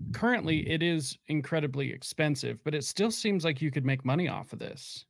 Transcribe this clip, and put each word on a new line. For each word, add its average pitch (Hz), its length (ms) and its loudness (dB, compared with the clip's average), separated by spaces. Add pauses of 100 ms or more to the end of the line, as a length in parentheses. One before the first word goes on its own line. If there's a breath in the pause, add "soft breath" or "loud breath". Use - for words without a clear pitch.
(120)
currently 208 560 2
it 160 140 2
is 165 340 0 (120)
incredibly 139 640 -2
expensive, 131 720 -2
but 151 100 0
it 143 100 -2
still 220 260 2
seems 202 340 2
like 151 160 0
you 156 100 2
could 131 140 0
make 131 200 2
money 147 220 2
off - 260 -4
of - 60 -10
this. - 520 -10